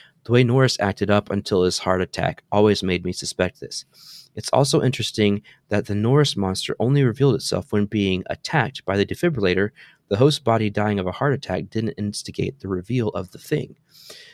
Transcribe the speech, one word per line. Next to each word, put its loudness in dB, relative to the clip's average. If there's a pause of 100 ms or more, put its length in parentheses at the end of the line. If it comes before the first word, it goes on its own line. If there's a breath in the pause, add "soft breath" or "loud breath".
(240 loud breath)
The -4
way 6
Norris 4
acted 0
up 2
until 0
his 0
heart 2
attack -4
always 4
made -2
me -4
suspect -4
this. -12 (500 loud breath)
It's -10
also 2
interesting 0 (260 soft breath)
that -2
the -4
Norris 2
monster -4
only 2
revealed 2
itself -4
when 2
being 0
attacked -4
by 0
the 2
defibrillator. 0 (380 loud breath)
The 0
host 2
body 2
dying 0
of -2
a -2
heart -2
attack -6
didn't -6
instigate -6
the -8
reveal -4
of -8
the -18
thing. -6 (580 loud breath)